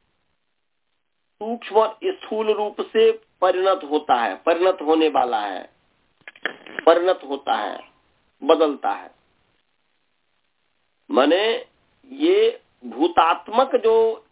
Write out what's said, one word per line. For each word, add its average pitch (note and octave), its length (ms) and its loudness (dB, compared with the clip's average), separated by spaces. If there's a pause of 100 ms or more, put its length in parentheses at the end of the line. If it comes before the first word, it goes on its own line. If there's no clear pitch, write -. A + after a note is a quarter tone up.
(1400)
सूक्ष्म A3+ 360 -8
और G#3+ 280 2
स्थूल G#3+ 480 -4
रूप G#3 300 -4
से A3 300 2
परिणत F#3 720 0
होता D3 320 0
है, A2 200 -2
परिणत F3 460 0
होने D#3 280 2
वाला B2 300 -2
है, G2+ 340 -10 (1120)
परिणत F3 340 4 (100)
होता C#3 260 -4
है, G#2 360 -8 (520)
बदलता D3 480 0
है। E2+ 240 -12 (2000)
माने C#4 540 2 (460)
ये F#3 480 0 (260)
भूतात्मक F3 880 0
जो A3+ 560 0